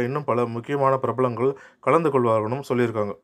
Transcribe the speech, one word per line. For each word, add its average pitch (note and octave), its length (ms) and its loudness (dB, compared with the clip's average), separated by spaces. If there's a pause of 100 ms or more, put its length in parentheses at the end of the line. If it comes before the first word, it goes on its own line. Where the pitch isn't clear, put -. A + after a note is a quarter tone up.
இன்னும் C3+ 260 -4
பல A#2+ 180 0
முக்கியமான C3+ 520 -2
பிரபலங்கள் B2 520 0 (300)
கலந்து D#3 300 2
கொள்வார்களும் A#2+ 580 2
சொல்லியிருக்காங்க. A2+ 560 0